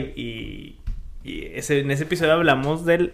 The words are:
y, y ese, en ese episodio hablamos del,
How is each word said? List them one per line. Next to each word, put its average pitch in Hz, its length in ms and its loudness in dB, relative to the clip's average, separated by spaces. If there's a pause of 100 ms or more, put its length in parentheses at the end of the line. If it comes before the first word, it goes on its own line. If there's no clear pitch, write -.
(160)
y, 113 640 -10 (520)
y 78 140 -8 (100)
ese, 143 260 0
en 139 100 -2
ese 147 140 0
episodio 165 280 2
hablamos 160 540 4
del, 170 280 4